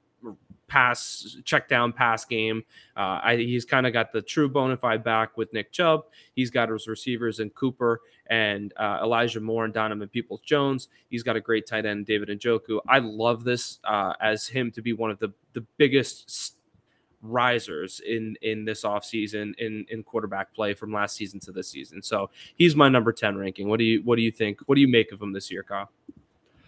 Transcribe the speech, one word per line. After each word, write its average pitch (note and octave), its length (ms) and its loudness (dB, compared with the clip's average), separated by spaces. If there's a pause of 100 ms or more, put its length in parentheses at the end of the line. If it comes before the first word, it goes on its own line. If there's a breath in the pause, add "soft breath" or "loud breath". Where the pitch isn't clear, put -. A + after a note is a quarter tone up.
(680)
pass, - 760 2
check - 240 0
down A#2+ 240 2
pass A2+ 320 2
game. A2 400 -2 (320 soft breath)
Uh, F#2+ 260 -2
I, A#2+ 140 2
he's A#2+ 300 -2
kinda B2+ 260 2
got A2+ 220 -2
the A2 80 -2
true D3 260 0
bona C3 300 0
fide A2+ 260 0
back A2+ 320 0
with A2 160 -4
Nick G#2+ 220 -6
Chubb. D#3+ 320 2 (280 soft breath)
He's B2+ 160 -2
got A#2 200 2
his A2 180 -6
receivers A2+ 540 -4
in G#2 80 -6
Cooper A#2+ 500 -2 (280 soft breath)
and, G#2 500 0
uh, G2+ 260 -2
Elijah A#2 380 0
Moore A2+ 240 -2
and G#2+ 80 -6
Donovan G#2+ 340 -4
Peoples-Jones. C3+ 800 -2 (220 soft breath)
He's A#2 140 -6
got A#2 120 0
a A2 60 -2
great A2 260 0
tight A2 180 -2
end, G#2 200 -4
David G#2 240 0
Njoku. A2 580 -2
I C3+ 120 6
love A2+ 440 0
this, B2 400 -4
uh, G2+ 380 0
as A2 260 0
him A#2+ 240 -2
to A#2 100 -12
be A#2 120 -2
one A2 180 -2
of G2+ 80 -10
the, G2+ 140 -4 (180)
the A2+ 140 -10 (100)
biggest C3+ 540 2
s-, - 220 -8 (720)
risers A2+ 840 0
in, A2 340 -4
in A2 220 -4
this G#2+ 200 -6
offseason G#2 720 -4
in, G#2+ 320 -8
in A2 140 -10
quarterback G2 500 -6
play G#2 200 -2
from G#2+ 200 -8
last G2+ 240 -2
season G2 240 -10
to F#2+ 100 -16
this F#2 180 -8
season. D2 320 -14
So G2 280 -2 (260 loud breath)
he's E3 200 6
my C#3+ 140 10
number A#2+ 220 4
ten G#2 260 -2
ranking. G2 300 -6
What A2 120 2
do A#2 40 2
you, A2+ 200 4
what A#2+ 120 2
do A#2 60 2
you A2+ 100 2
think? G#2 360 -4
What C#3 80 4
do C#3 60 8
you C#3 60 10
make A#2 240 4
of G2+ 100 -14
him G2+ 120 -8
this G2 180 -8
year, F#2+ 120 -8
Kyle? G2+ 280 -8 (760 soft breath)